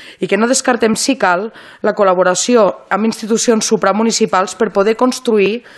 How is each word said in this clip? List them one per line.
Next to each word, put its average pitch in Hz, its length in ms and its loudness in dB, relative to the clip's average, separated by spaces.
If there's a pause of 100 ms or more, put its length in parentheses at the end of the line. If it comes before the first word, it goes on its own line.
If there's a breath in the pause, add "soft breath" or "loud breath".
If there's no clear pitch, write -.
(200 loud breath)
i 185 80 -4
que 196 100 0
no 233 140 0
descartem, 233 480 0
si - 160 0
cal, 185 320 0 (340 loud breath)
la 214 140 -2
col·laboració 185 720 2 (240)
amb 208 160 0
institucions 220 640 -2
supramunicipals 202 880 0
per 208 160 -2
poder 202 240 2
construir 220 640 0 (140 loud breath)